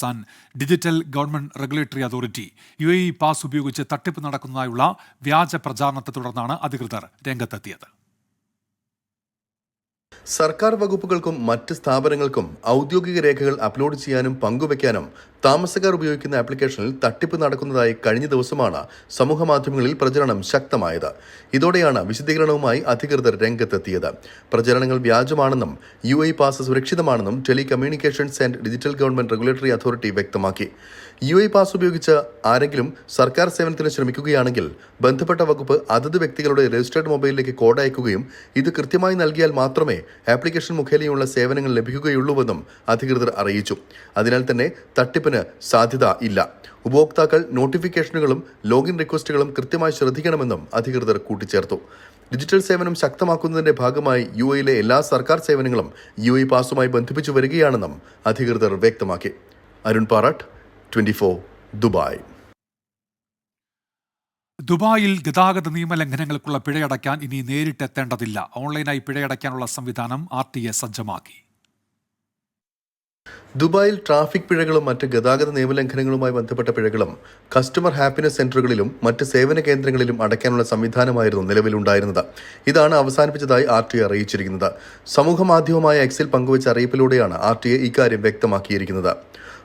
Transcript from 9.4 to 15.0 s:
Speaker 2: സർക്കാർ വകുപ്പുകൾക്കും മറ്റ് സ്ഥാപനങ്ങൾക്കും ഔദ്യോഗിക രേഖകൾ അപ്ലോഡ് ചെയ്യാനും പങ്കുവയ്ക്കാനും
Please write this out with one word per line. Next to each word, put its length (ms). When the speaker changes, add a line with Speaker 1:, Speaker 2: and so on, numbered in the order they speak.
Speaker 2:
സർക്കാർ 500
വകുപ്പുകൾക്കും 680
മറ്റ് 280
സ്ഥാപനങ്ങൾക്കും 840
ഔദ്യോഗിക 520
രേഖകൾ 420
അപ്ലോഡ് 340
ചെയ്യാനും 400
പങ്കുവയ്ക്കാനും 720